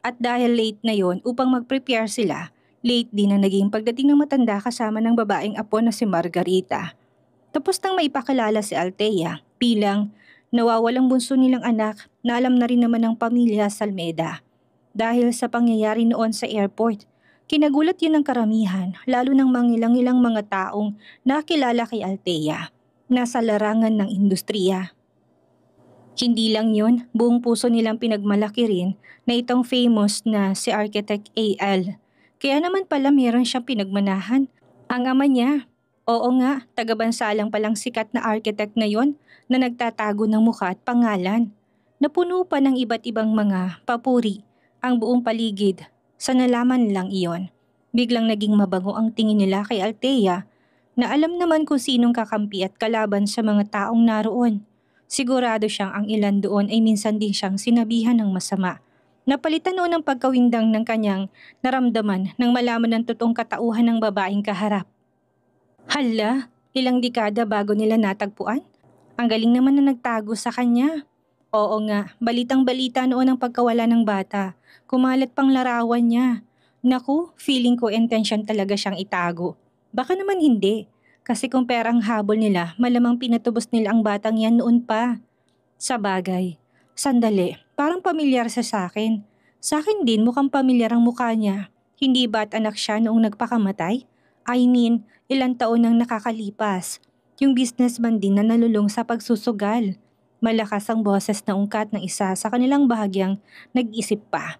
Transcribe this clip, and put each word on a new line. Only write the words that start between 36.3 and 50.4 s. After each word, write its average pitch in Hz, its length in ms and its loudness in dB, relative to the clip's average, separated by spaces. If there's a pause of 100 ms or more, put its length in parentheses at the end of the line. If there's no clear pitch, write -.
nga, 262 360 0
taga-bansa 226 560 -2
lang 214 160 -2
palang 214 280 -2
sikat 220 360 -6
na 240 120 -4
architect 214 520 -4
na 220 120 0
yon 247 280 0 (320)
na 254 80 0
nagtatago 233 720 -2
ng 220 160 2
mukha 202 320 0
at - 80 -20
pangalan. 220 680 0 (480)
Napuno 349 440 0
pa 330 160 -2
ng 269 160 2
iba't 233 320 -4
ibang 220 240 -2
mga 190 560 -2
papuri 240 560 -2 (380)
ang 254 160 0
buong 240 240 0
paligid 214 640 -2 (360)
sa 254 160 0
nalaman 247 480 2
nilang 190 240 -2
iyon, 180 400 -4 (480)
biglang 233 320 0
naging 208 240 0
mabango 190 400 0
ang 220 160 -2
tingin 214 320 0
nila 190 240 0
kay 208 160 -4
Althea 214 640 0 (480)